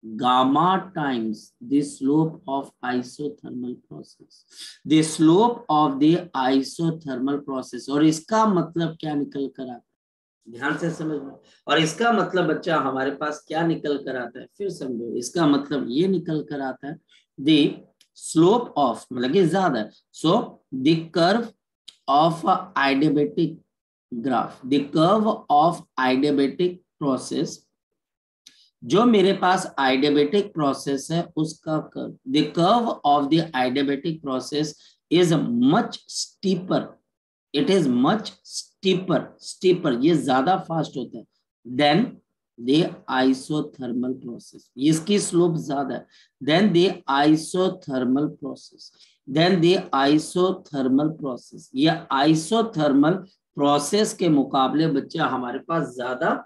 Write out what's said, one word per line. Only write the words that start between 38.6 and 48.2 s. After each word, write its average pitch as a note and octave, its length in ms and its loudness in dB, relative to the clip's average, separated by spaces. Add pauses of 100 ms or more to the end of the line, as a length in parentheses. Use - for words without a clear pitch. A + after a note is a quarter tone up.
steeper, - 600 0
ये D#3+ 140 4
ज्यादा C3+ 400 2 (140)
fast D#3+ 280 -4
होता A#2+ 200 -10
है A2 80 -16 (400)
than D3 400 2 (540)
the C3 200 2 (320)
isothermal C3 1120 -2
process, - 560 -18
इसकी D#3+ 420 2
slope E3+ 380 2
ज्यादा C3+ 380 -6
है - 100 -12 (360)
than E3+ 320 2
the E3+ 140 4 (220)
isothermal D3 1200 0 (100)